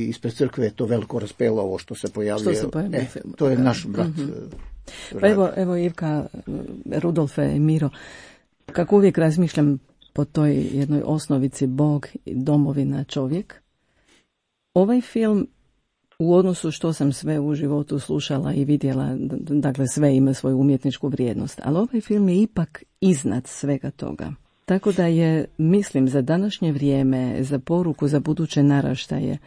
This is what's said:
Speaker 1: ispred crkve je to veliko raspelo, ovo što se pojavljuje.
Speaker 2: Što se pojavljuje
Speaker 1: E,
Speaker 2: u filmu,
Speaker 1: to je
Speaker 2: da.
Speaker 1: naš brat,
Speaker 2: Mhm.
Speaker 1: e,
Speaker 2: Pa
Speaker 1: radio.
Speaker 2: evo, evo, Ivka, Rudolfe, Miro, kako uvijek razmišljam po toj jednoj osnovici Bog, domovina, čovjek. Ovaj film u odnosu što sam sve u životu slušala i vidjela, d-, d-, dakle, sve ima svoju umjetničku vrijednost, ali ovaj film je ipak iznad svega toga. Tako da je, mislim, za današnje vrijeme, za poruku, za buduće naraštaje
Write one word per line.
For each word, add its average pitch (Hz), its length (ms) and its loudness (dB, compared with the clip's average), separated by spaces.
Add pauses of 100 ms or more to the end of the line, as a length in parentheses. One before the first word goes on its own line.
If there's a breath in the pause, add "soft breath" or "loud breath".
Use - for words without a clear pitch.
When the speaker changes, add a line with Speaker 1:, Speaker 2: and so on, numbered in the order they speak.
Speaker 1:
ispred 117 300 -6
crkve 127 300 -2
je 104 60 -2
to 120 160 -4
veliko 117 320 -2
raspelo, 110 440 -2
ovo 95 160 -4
što - 160 -14
se - 140 -8
pojavljuje. 107 460 -2
Speaker 2:
Što 143 100 -2
se - 60 -4
pojavljuje 160 280 -4
Speaker 1:
E, 120 40 -2
Speaker 2:
u 131 60 -4
filmu, - 240 -14
Speaker 1:
to 147 160 0
je 131 80 2
Speaker 2:
da. 127 60 2
Speaker 1:
naš 123 240 0
brat, 107 220 -2
Speaker 2:
Mhm. 156 140 -4
Speaker 1:
e, 139 100 -6 (800 loud breath)
Speaker 2:
Pa - 80 -10
Speaker 1:
radio. 202 120 4
Speaker 2:
evo, 196 260 2
evo, 180 200 0
Ivka, 170 500 -2 (680)
Rudolfe, 151 580 0
Miro, 147 400 2 (760 loud breath)
kako 175 300 2
uvijek 196 220 6
razmišljam 156 600 2 (340)
po 147 120 -2
toj 147 480 2
jednoj 143 340 0
osnovici 139 600 0
Bog, 147 380 0 (200)
domovina, 139 800 0
čovjek. 147 580 -6 (1120)
Ovaj 214 280 4
film 214 440 0 (720)
u 170 160 4
odnosu 180 360 4
što 165 220 -2
sam 143 200 2
sve 151 280 -2
u 147 140 0
životu 147 440 -2
slušala 143 560 -2
i 139 100 0
vidjela, 139 440 0
d-, 131 300 -4
d-, - 180 -4
dakle, 135 320 0
sve 147 240 2
ima 135 220 4
svoju 131 240 0
umjetničku 135 500 0
vrijednost, 123 540 -4
ali 147 160 -2
ovaj 233 220 -2
film 208 280 2
je 175 100 2
ipak - 440 -2 (200)
iznad 131 440 2
svega 139 440 -4
toga. - 420 -10 (340)
Tako 196 260 2
da 185 140 2
je, 165 380 2 (140)
mislim, 160 500 2
za 135 140 2
današnje 170 500 0
vrijeme, 135 680 0
za 135 180 -2
poruku, 165 500 -2
za 143 120 2
buduće 151 420 0
naraštaje 143 840 0